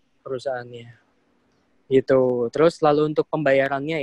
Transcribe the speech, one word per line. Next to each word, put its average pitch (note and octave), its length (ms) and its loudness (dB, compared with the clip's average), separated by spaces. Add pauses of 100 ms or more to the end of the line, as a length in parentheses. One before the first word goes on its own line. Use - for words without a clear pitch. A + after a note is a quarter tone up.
(200)
perusahaannya. A#2+ 840 -12 (840)
Gitu. B2+ 640 2
Terus D#3 320 2
lalu D3+ 320 2
untuk D3 160 -2
pembayarannya C#3 760 0